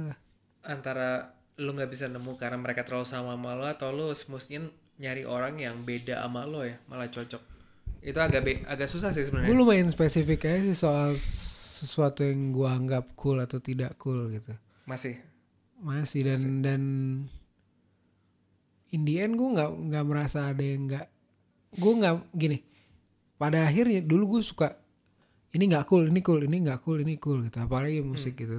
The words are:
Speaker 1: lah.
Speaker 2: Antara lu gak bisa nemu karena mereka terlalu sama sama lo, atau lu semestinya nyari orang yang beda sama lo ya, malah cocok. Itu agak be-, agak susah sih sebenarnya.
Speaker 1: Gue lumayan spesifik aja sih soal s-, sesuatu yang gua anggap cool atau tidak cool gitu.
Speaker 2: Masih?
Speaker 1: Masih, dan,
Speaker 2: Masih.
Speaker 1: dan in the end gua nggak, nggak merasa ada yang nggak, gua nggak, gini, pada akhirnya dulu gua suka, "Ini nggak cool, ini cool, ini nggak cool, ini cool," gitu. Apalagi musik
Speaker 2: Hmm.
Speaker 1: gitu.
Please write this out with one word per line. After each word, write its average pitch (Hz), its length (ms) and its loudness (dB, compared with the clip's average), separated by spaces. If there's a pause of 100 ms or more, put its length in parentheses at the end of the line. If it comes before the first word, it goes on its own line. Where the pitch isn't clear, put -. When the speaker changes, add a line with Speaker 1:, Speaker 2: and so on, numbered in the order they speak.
Speaker 1:
lah. 147 120 -10 (460)
Speaker 2:
Antara 131 640 -4 (300)
lu 143 180 -6
gak 135 160 -4
bisa 135 160 -6
nemu 123 320 -10
karena 123 160 -6
mereka 123 320 -6
terlalu 127 160 -4
sama 123 320 -6
sama 123 160 -8
lo, 131 160 -6
atau 143 240 -6
lu 156 220 -4
semestinya 139 500 -10 (300)
nyari 131 320 -8
orang 127 320 -4
yang 120 240 -8
beda 120 400 -6
sama 123 240 -6
lo 151 160 -6
ya, 120 240 -6
malah 127 240 -8
cocok. 120 320 -10 (580)
Itu 139 220 -2
agak 143 200 4
be-, 131 220 0
agak 139 240 -4
susah 165 220 -2
sih 175 160 0
sebenarnya. 139 240 2
Speaker 1:
Gue 240 80 8
lumayan 202 320 8
spesifik 156 560 4
aja 175 180 2
sih 190 140 2
soal 147 400 2
s-, - 460 -4 (200)
sesuatu 143 380 0
yang 139 280 0
gua 131 240 2
anggap 127 400 -2
cool 139 240 0
atau 127 220 -2
tidak 127 380 -4
cool 123 320 -2
gitu. 110 260 -8 (280)
Speaker 2:
Masih? 127 360 -8 (560)
Speaker 1:
Masih, 147 480 -2
dan, 135 160 2
Speaker 2:
Masih. 135 220 0
Speaker 1:
dan 135 200 0 (2000)
in 160 140 -2
the 151 140 2
end 220 180 0
gua 247 160 0
nggak, 156 180 2 (160)
nggak 151 200 -2
merasa 147 420 -2
ada 139 160 -2
yang 139 220 -2
nggak, 135 200 -6 (720)
gua 202 200 4
nggak, 185 200 4 (160)
gini, 156 260 0 (800)
pada 151 280 2
akhirnya 196 380 4
dulu 165 280 4
gua 226 120 2
suka, - 260 0 (840)
"Ini 170 140 2
nggak 156 200 4
cool, 170 220 6
ini 180 140 4
cool, 160 200 4
ini 147 200 0
nggak 131 200 0
cool, 160 180 0
ini 151 180 -2
cool," 139 260 0
gitu. 113 160 -6
Apalagi 131 420 0
musik 131 320 -4
Speaker 2:
Hmm. - 80 -10
Speaker 1:
gitu. 113 180 -4